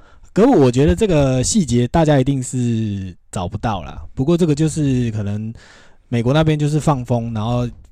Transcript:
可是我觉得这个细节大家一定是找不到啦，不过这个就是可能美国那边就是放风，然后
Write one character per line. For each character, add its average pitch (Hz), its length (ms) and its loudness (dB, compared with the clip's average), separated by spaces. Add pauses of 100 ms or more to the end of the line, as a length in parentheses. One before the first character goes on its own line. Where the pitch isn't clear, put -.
(320)
可 185 100 2
是 254 60 6
我 147 220 6
觉 131 160 2
得 175 80 4
这 202 140 0
个 135 340 2
细 175 240 0
节 120 220 0
大 165 160 2
家 147 160 4
一 - 20 4
定 135 180 -2
是 110 760 -4 (160)
找 90 160 -4
不 - 100 -8
到 101 240 -4
啦， 69 320 -14
不 131 100 -2
过 170 120 2
这 165 100 2
个 147 80 2
就 156 140 0
是 131 420 -2
可 107 140 -4
能 107 280 -6 (540)
美 117 160 -2
国 123 100 0
那 156 120 2
边 156 120 2
就 147 120 0
是 151 100 0
放 135 260 0
风， 117 300 -4
然 107 100 -4
后 123 240 -2 (240)